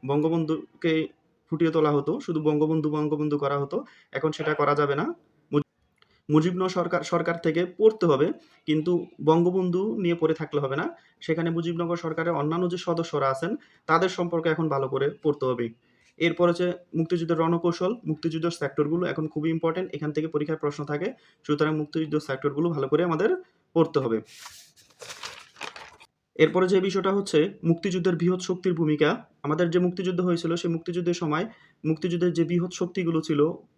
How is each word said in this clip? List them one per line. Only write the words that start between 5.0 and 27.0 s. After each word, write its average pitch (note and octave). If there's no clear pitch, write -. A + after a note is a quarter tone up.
মুজ-, C#3+
মুজিবনগর F3+
সরকার, F3
সরকার E3+
থেকে E3
পড়তে A3
হবে, D3
কিন্তু D#3
বঙ্গবন্ধু F3
নিয়ে F3
পড়ে D#3+
থাকলে D3+
হবে C3+
না। D#3+
সেখানে E3
মুজিবনগর E3+
সরকারের E3
অন্যান্য D#3+
যে F3+
সদস্যরা D#3+
আছেন, E3
তাদের E3+
সম্পর্কে E3+
এখন D#3+
ভালো C3+
করে C3+
পড়তে D3
হবে। B2
এরপর E3
হচ্ছে F3
মুক্তিযুদ্ধের E3
রণকৌশল, E3+
মুক্তিযুদ্ধের D#3+
সেক্টরগুলো D3+
এখন D#3
খুবই D3+
ইম্পর্টেন্ট, E3
এখান D3
থেকে D#3
পরীক্ষার D#3
প্রশ্ন D3
থাকে, D3
সুতরাং D3+
মুক্তিযুদ্ধ D3+
সেক্টরগুলো C#3+
ভালো C#3
করে D3+
আমাদের F3
পড়তে D#3+
হবে। A#2
এরপরে E3+
যে F#3+
বিষয়টা F#3+